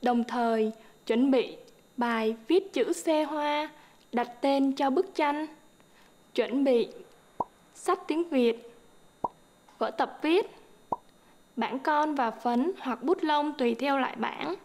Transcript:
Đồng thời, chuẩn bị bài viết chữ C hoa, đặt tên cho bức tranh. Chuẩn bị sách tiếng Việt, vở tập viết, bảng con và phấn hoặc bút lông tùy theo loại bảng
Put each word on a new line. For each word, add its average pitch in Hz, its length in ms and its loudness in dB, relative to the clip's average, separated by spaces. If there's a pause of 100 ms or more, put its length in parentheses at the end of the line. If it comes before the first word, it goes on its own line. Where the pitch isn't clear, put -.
Đồng 240 220 2
thời, 226 480 0 (340)
chuẩn 247 240 4
bị 233 260 2 (400)
bài 226 400 0 (120)
viết 381 240 2
chữ 277 200 0 (120)
C 311 240 2
hoa, 294 400 -2 (440)
đặt 240 180 -2 (100)
tên 277 320 2
cho 269 180 0
bức 349 240 0
tranh. 302 320 0 (880)
Chuẩn 226 300 0
bị 247 240 4 (840)
sách - 320 -2
tiếng 330 220 -2
Việt, 240 460 0 (1040)
vở 220 120 -2
tập - 320 -4
viết, 330 280 2 (1040)
bảng 233 220 -4
con 302 360 0
và 247 160 0
phấn 240 500 0
hoặc 247 220 -6
bút 339 200 2
lông 294 300 0
tùy 240 220 0
theo 277 240 0
loại - 180 -4
bảng 285 380 -6 (100)